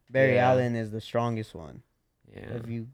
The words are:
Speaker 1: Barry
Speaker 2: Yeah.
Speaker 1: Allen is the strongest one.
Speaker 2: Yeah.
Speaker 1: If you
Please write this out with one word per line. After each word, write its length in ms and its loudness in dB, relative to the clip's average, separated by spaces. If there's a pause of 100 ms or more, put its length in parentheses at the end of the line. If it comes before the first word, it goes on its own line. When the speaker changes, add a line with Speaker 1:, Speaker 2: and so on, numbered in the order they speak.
(100)
Speaker 1:
Barry 240 4
Speaker 2:
Yeah. 160 6
Speaker 1:
Allen 260 4
is 140 -4
the 100 -8
strongest 540 -2
one. 280 -16 (480)
Speaker 2:
Yeah. 260 -12
Speaker 1:
If 120 -10
you 260 -8